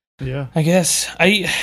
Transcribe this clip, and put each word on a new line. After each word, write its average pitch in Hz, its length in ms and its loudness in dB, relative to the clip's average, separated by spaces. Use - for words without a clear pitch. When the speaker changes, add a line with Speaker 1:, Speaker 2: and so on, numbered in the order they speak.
Speaker 1:
Yeah. 135 320 -6
Speaker 2:
I 165 80 0
guess. 170 480 0
I, 185 300 2